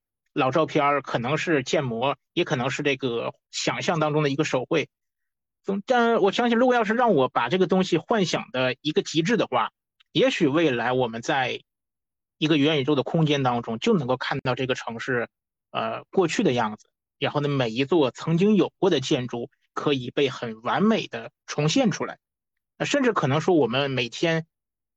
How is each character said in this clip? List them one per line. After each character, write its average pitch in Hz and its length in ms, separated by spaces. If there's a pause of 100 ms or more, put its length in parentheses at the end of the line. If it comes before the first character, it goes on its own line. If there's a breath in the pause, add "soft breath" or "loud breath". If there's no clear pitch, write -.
(340)
老 139 160
照 156 160
片 143 200
儿， 143 160
可 - 180
能 131 180
是 156 240
建 147 220
模， 127 320 (160)
也 135 140
可 156 100
能 127 140
是 139 140
这 143 120
个 127 380 (180)
想 127 300
象 165 180
当 151 140
中 151 100
的 143 60
一 139 80
个 151 80
手 127 180
绘。 151 240 (800)
总， 196 200
但 233 360
我 - 100
相 240 160
信， 233 100
如 247 100
果 247 60
要 240 120
是 202 80
让 233 200
我 131 140
把 120 220
这 175 80
个 185 100
东 185 160
西 180 140
幻 196 280
想 135 280
的 127 260
一 151 140
个 196 80
极 160 200
致 202 140
的 151 120
话， 117 240 (420)
也 175 160
许 190 180
未 151 240
来 120 220
我 127 160
们 113 120
在 127 380 (800)
一 156 100
个 160 80
元 147 240
宇 131 60
宙 151 100
的 127 80
空 160 220
间 143 180
当 123 180
中 113 180
就 226 140
能 147 140
够 127 80
看 139 240
到 - 160
这 131 120
个 131 60
城 117 280
市， 120 260 (440)
呃， 120 400
过 175 180
去 - 140
的 151 100
样 110 240
子。 - 100 (320)
然 127 140
后 147 80
呢， 143 80
每 131 200
一 117 140
座 139 280
曾 - 260
经 208 180
有 151 240
过 190 100
的 147 120
建 127 260
筑 120 220 (240)
可 - 200
以 127 180
被 143 180
很 113 340
完 120 180
美 202 260
地 117 240 (140)
重 147 220
现 220 240
出 - 140
来。 92 120 (640)
那 151 60
甚 277 180
至 240 80
可 170 160
能 143 140
说， 185 120
我 143 140
们 135 240
每 127 160
天 160 380 (520)